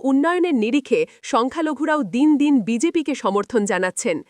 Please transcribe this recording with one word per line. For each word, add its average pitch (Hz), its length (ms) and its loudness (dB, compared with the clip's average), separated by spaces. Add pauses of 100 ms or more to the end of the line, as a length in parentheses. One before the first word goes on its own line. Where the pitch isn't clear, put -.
উন্নয়নের 330 540 2
নিরিখে 240 360 0 (340)
সংখ্যালঘুরাও 302 680 -2 (140)
দিন 285 140 4 (120)
দিন 294 120 4 (160)
বিজেপিকে 294 440 0 (100)
সমর্থন 208 380 0 (100)
জানাচ্ছেন। 185 440 -2 (140)